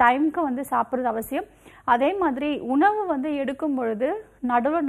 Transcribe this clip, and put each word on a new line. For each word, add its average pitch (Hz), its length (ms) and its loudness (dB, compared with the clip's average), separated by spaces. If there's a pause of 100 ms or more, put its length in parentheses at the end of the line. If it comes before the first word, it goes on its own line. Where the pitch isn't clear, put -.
டைம்க்கு 294 380 2
வந்து 269 280 -2
சாப்பிட்றது 247 440 -2
அவசியம். 262 340 -4 (360)
அதே 240 380 2
மாதிரி 285 380 0
உணவு 381 460 2
வந்து 294 300 -2
எடுக்கும் 277 400 -4
பொழுது 233 320 -2 (400)
நடுவுல, 247 420 2